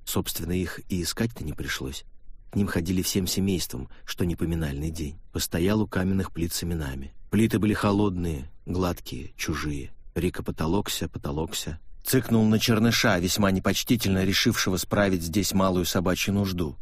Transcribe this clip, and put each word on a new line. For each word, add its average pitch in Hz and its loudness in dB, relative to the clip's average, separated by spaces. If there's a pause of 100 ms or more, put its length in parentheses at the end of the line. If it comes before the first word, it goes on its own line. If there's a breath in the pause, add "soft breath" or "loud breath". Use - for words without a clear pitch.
Собственно, - -4
их 90 -2 (100)
и 87 0
искать-то 113 -2
не 73 -4
пришлось. 69 -6 (460)
К - -4
ним 104 2
ходили 90 0
всем 92 0
семейством, 90 0 (160 soft breath)
что - -2
не 85 0
поминальный 80 -2
день. 76 -8 (140)
Постоял 92 2
у 104 2
каменных 95 0
плит 85 -2
с - -4
именами. 69 -4 (180)
Плиты 110 4
были 107 4
холодные, 90 0 (160)
гладкие, 87 -4
чужие. 73 -4 (240)
Рико 82 0
потолокся, 85 -2
потолокся. 78 -6 (240)
Цыкнул 117 4
на 107 6
Черныша, 110 4
весьма 95 2
непочтительно 98 2
решившего 98 2
справить 98 2
здесь 87 0
малую 92 4
собачью 92 2
нужду. 92 0